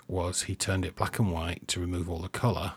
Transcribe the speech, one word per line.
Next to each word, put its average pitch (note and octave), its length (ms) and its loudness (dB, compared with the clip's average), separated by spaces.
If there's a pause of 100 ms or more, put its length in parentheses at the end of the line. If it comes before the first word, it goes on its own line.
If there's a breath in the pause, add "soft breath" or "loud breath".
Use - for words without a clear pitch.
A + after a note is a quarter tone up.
was F2+ 360 0
he F#2+ 120 -2
turned F#2+ 300 2
it F#2+ 100 -4
black - 240 0
and G2+ 140 4
white E2 360 -2
to - 120 0
remove F2 280 0
all E2 120 -4
the F2 80 -6
colour. F2 480 0